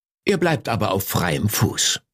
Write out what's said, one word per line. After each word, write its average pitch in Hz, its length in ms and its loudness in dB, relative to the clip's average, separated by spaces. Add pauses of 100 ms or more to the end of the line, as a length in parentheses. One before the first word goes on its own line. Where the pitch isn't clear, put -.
(240)
Er 196 140 2
bleibt 165 300 0
aber 104 240 0
auf 98 140 0
freiem 85 440 0
Fuß. - 500 0 (140)